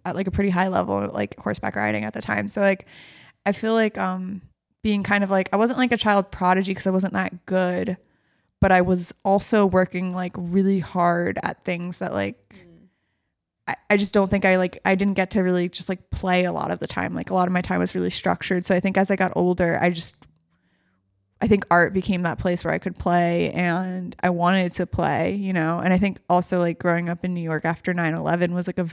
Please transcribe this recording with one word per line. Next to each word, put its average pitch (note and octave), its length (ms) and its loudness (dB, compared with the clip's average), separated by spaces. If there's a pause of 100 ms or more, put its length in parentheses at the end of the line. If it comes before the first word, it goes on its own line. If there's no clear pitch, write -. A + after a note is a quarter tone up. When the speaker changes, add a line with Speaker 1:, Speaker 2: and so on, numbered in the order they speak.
Speaker 1:
at, F3+ 100 -6
like, F#3+ 120 -2
a - 20 -2
pretty G3+ 180 0
high F#3 200 2
level, F#3+ 440 0
like, - 260 -6
horseback G#2 380 -6
riding G#2+ 280 -2
at G#2+ 100 -8
the - 80 -8
time. G3+ 260 -4
So, G#3 140 -2
like, G3 240 0 (580)
I G3+ 80 0
feel A3 220 -2
like, A3 240 2
um, F#3 420 -6 (420)
being G#3 200 0
kind G3+ 200 2
of, G3 80 -2
like, F#3+ 220 2
I G3 40 0
wasn't, A#3 220 2
like, B3+ 140 2
a A3+ 60 0
child G3+ 320 2
prodigy F#3 440 0
'cause - 120 -6
I F#3+ 40 2
wasn't F#3 220 0
that F#3+ 320 -6
good, F#3 540 -2 (680)
but F#3 60 6
I F#3 80 8
was F3+ 340 0 (100)
also G3+ 400 4
working, F#3 480 0
like, F3+ 240 -6
really F#3+ 440 2
hard F3 640 0
at - 180 -6
things F3 380 -8
that, F3+ 120 -6
like, G3+ 240 -4 (160)
Speaker 2:
Mm. F3+ 360 -20 (800)
Speaker 1:
I, - 80 -8 (140)
I G#3 60 4
just G3+ 160 -2
don't G3 160 2
think G3 160 0
I, F#3 120 4
like, F#3 280 -2
I F#3+ 120 2
didn't G3 180 0
get F#3 160 -2
to G#3 100 0
really F3+ 280 2
just, - 200 -10
like, - 220 -8
play F3+ 360 0
a F3 40 -2
lot E3+ 220 -2
of F3+ 80 -4
the - 80 -6
time. - 260 -4
Like, E3 160 -8
a F#3 40 0
lot F3+ 120 4
of F3+ 60 -2
my F3+ 80 2
time F#3 180 -2
was - 160 -2
really F3+ 160 -2
structured. F3+ 560 -2
So F#3+ 80 2
I F#3 60 4
think F#3+ 180 0
as F#3+ 100 2
I G3+ 60 2
got F#3+ 220 0
older, F3 440 2
I F3 100 4
just, E3+ 260 -8 (1200)
I A3 60 2
think G3+ 240 4
art E3+ 240 6
became F#3 280 0
that E3 180 -2
place F3+ 240 -2
where D#3+ 100 0
I F3+ 40 -2
could F3+ 200 -8
play F3 540 2
and F3+ 680 -4
I F#3 100 0
wanted F3 420 2
to F3+ 140 -2
play, E3 500 -2
you F#3+ 160 -4
know? E3 260 0
And F#3 140 2
I F#3 60 4
think G3 200 0 (100)
also, F3+ 300 2
like, E3+ 220 0
growing E3+ 280 0
up E3+ 160 -6
in F3+ 100 -2
New F3 80 -4 (100)
York D#3 120 -2
after E3 300 -2
nine E3 200 0
eleven E3+ 380 0
was, F3 140 -2
like, F3+ 120 -4
a F3+ 140 0